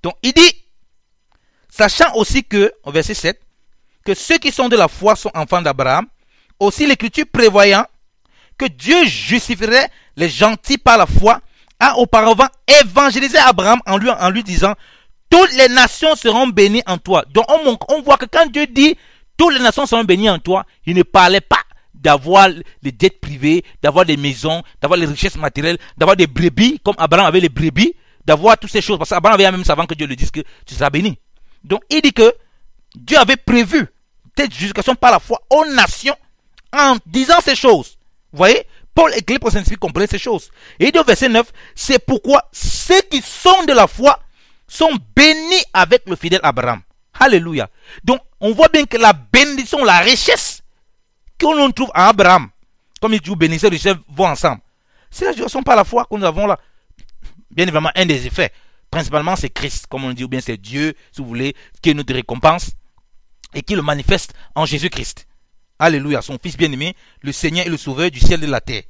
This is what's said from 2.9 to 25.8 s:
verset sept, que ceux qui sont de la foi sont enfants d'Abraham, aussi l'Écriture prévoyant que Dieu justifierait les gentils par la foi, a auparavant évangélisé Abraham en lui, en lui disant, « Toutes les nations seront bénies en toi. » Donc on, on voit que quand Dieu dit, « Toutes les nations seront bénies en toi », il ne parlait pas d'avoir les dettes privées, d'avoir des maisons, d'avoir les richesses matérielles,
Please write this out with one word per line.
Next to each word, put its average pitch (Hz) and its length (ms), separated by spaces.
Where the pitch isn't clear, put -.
verset 160 200
sept, - 280
que 196 100
ceux - 220
qui - 160
sont 254 160
de 240 80
la 175 100
foi 208 300
sont - 180
enfants 175 260
d'Abraham, 135 460
aussi 294 260
l'Écriture 277 420
prévoyant 202 560
que 262 100
Dieu 262 380
justifierait 233 880
les 160 140
gentils 214 480
par 233 200
la 185 80
foi, 214 360
a 254 200
auparavant 226 500
évangélisé 269 520
Abraham 233 480
en 196 120
lui, 226 120
en 185 200
lui 208 160
disant, « 190 300
Toutes 359 220
les 254 160
nations 262 480
seront 240 320
bénies 208 380
en 185 120
toi. » 175 360
Donc 220 160
on, 294 280
on 302 120
voit 269 160
que - 60
quand 311 260
Dieu 285 160
dit, « 269 320
Toutes 320 180
les 254 40
nations 247 260
seront 233 200
bénies 202 240
en 170 100
toi », 185 260
il 170 100
ne 180 80
parlait 185 380
pas - 180
d'avoir 151 540
les 139 120
dettes 180 260
privées, 147 460
d'avoir 165 240
des 156 100
maisons, 143 480
d'avoir 175 160
les 170 80
richesses 147 300
matérielles, 156 440